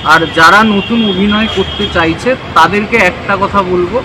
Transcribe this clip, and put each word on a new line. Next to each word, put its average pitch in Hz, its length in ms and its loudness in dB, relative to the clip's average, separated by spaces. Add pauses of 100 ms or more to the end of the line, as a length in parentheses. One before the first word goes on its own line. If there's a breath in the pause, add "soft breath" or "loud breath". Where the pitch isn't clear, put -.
আর 160 180 2 (140)
যারা 196 280 6
নতুন 214 460 0
অভিনয় 208 460 0
করতে 190 380 -4
চাইছে, 165 420 0 (180)
তাদেরকে 196 440 0
একটা 196 440 0
কথা 196 220 0
বলবো 180 420 -2